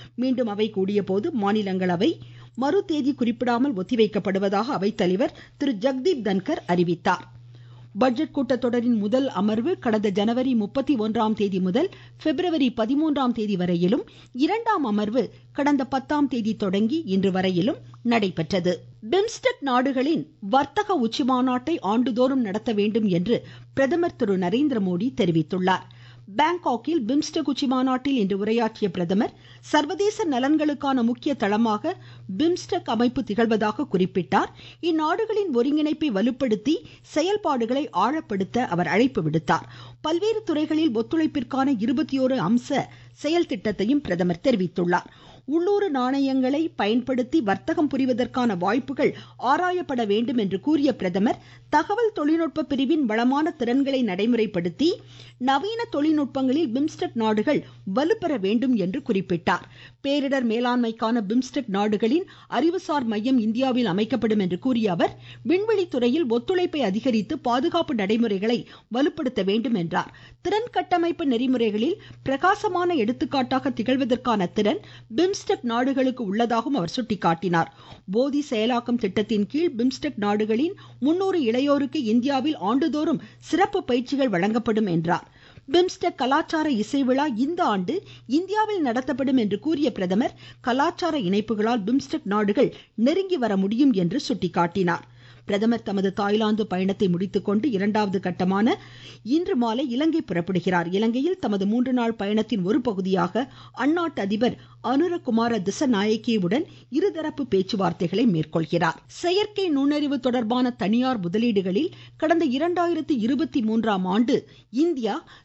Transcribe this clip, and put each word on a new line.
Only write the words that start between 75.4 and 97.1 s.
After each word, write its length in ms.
நாடுகளுக்கு 640
உள்ளதாகவும் 520
அவர் 200
சுட்டிக்காட்டினார். 680
போதி 380
செயலாக்கம் 480
திட்டத்தின் 500
கீழ் 300
பிம்ஸ்டெக் 400
நாடுகளின் 580
முன்னூறு 400
இளையோருக்கு 560
இந்தியாவில் 600
ஆண்டுதோறும் 640
சிறப்பு 460
பயிற்சிகள் 460
வழங்கப்படும் 560
என்றார். 440
பிம்ஸ்டெக் 440
கலாச்சார 540
இசை 340
விழா 220
இந்த 380
ஆண்டு 400
இந்தியாவில் 540
நடத்தப்படும் 560
என்று 220
கூறிய 320
பிரதமர், 440
கலாச்சார 560
இணைப்புகளால் 640
பிம்ஸ்டெக் 500
நாடுகள் 420
நெருங்கி 420
வர 200
முடியும் 360
என்று 340
சுட்டிக்காட்டினார். 800
பிரதமர் 380
தமது 300
தாய்லாந்து 540
பயணத்தை 400
முடித்துக்கொண்டு 640